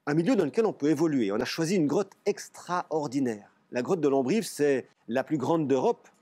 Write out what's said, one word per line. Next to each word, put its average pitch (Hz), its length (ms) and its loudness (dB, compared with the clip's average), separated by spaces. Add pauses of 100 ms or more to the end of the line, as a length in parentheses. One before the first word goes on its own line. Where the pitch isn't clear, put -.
un 147 80 0
milieu 175 200 4
dans 190 100 4
lequel 214 220 0
on 170 60 0
peut 143 180 0
évoluer. 139 400 2
On 104 80 0
a 123 60 -2
choisi 165 320 -2
une 156 100 2
grotte 185 280 -2 (120)
extraordinaire. 143 1200 -4 (220)
La 123 100 -4
grotte 156 200 -2
de 143 80 2
Lombrive, 139 340 2
c'est 143 460 0 (180)
la 123 160 -2
plus 151 160 -4
grande 147 300 0
d'Europe. 156 400 0 (140)